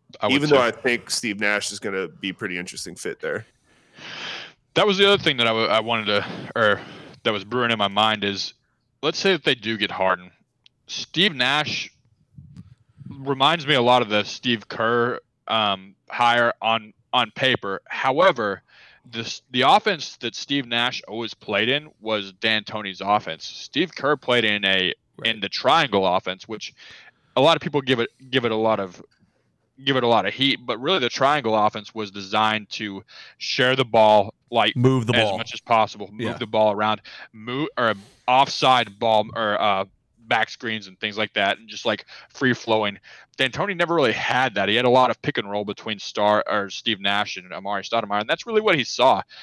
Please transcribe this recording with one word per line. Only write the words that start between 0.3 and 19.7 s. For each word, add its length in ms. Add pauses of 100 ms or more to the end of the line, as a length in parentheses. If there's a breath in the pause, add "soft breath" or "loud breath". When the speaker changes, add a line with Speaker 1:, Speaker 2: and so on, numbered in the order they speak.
Speaker 2:
even 160
Speaker 1:
too. 60
Speaker 2:
though 60
I 100
think 400
Steve 280
Nash 320
is 80
gonna 280
be 220
a 40
pretty 240
interesting 380
fit 240
there. 260 (1300 loud breath)
Speaker 1:
That 140
was 100
the 80
other 160
thing 160
that 80
I, 60
w-, 160
I 140
wanted 240
to, 200 (300 loud breath)
or 260 (420 loud breath)
that 100
was 100
brewing 260
in 80
my 120
mind 340
is, 300 (500)
let's 160
say 140
that 100
they 100
do 240
get 140
Harden. 400 (560)
Steve 480
Nash 560 (1300)
reminds 480
me 80
a 60
lot 200
of 80
the 140
Steve 440
Kerr, 520 (280)
um, 460 (160)
hire 520
on, 320 (200)
on 180
paper. 560
However, 760 (440 soft breath)
this, 360 (100)
the 100
offense 560